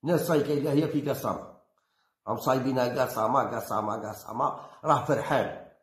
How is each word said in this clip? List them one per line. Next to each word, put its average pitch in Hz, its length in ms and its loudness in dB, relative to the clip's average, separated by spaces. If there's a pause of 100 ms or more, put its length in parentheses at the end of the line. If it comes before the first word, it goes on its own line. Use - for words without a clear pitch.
الناس 160 240 2
صايقة 151 260 2
لاهية 143 320 2
في 147 160 -2
قاسامة. 127 560 -4 (680)
راهم 107 100 -2
صايبينها 127 640 2
قاسامة، 120 440 2
قاسامة، 107 520 -2
قاسامة. 110 640 -4 (240)
راه 143 220 2
فرحان. 127 640 0 (160)